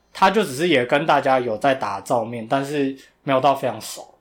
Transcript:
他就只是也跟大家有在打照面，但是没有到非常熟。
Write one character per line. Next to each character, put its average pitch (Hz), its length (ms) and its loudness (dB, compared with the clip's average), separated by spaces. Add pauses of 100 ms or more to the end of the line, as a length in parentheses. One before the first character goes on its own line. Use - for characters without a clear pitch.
(140)
他 190 180 4
就 208 120 2
只 127 120 -8
是 165 140 0
也 131 160 4
跟 147 200 0
大 151 160 4
家 131 180 2
有 117 180 -2
在 135 180 2
打 98 260 -6
照 120 240 -2
面， 113 240 -10
但 139 160 -2
是 139 320 -4 (240)
没 143 100 -4
有 131 80 2
到 139 140 4
非 131 140 -4
常 110 120 -6
熟。 - 420 -14